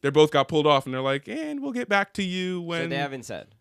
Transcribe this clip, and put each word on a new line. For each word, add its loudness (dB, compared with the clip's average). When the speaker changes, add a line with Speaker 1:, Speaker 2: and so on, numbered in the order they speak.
Speaker 1:
They 0
both 8
got 4
pulled 2
off, 4
and -8
they're -4
like, -2
"And -8
we'll -8
get -6
back 0
to -4
you -4
when" -6
Speaker 2:
So -6
they -6
haven't -6
said? -12